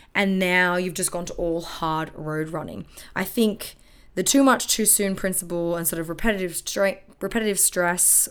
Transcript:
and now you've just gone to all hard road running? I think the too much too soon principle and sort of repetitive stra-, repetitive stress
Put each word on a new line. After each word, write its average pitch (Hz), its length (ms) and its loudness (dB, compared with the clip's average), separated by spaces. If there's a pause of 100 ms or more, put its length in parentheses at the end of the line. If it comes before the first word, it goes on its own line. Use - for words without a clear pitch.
(160)
and 196 200 2
now 180 380 4
you've 180 200 -2
just 185 180 -4
gone 175 140 -6
to 170 80 -10
all 170 260 -2
hard 160 560 -4
road 156 320 -4
running? 156 380 -10 (280)
I 190 80 -2
think 214 540 -2 (400)
the 180 80 0
too 277 180 6
much 262 240 4
too - 180 0
soon 202 300 2
principle 175 600 -2
and 170 100 -2
sort 165 140 -4
of 160 80 -6
repetitive 185 480 -2
stra-, 196 420 -2 (220)
repetitive 208 400 0
stress - 720 2